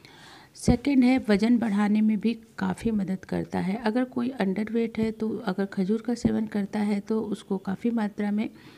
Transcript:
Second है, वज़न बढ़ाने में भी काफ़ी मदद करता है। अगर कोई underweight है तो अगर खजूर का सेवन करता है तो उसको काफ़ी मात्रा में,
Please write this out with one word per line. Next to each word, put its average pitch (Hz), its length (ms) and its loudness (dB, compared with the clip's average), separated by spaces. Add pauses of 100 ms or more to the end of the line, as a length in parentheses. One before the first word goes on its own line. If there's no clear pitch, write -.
(560)
Second 254 480 4
है, 254 260 4
वज़न 220 280 4
बढ़ाने 208 440 2
में 214 180 4
भी 226 140 0
काफ़ी 196 580 -4
मदद 190 340 -2
करता 175 340 -4
है। 185 160 -2
अगर 240 280 0
कोई 254 260 -4
underweight 220 680 -2
है 220 140 0
तो 220 340 -6
अगर 196 200 -2
खजूर 202 360 0
का 240 120 -2
सेवन 220 320 0
करता 208 340 -4
है 208 200 0
तो 220 220 -2
उसको 208 360 -4
काफ़ी 190 340 -4
मात्रा 208 400 -2
में, 208 180 -2 (280)